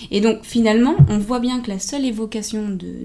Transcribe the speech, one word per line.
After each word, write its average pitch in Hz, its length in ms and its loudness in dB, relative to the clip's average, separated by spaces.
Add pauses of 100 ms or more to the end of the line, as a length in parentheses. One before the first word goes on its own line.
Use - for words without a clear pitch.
(120)
Et 202 100 0
donc, 220 220 2
finalement, 233 520 4 (140)
on 208 80 0
voit 214 220 -2
bien 247 200 -2
que 240 120 -6
la 190 80 -6
seule 277 260 -4
évocation 214 640 -6
de, 180 240 -8 (120)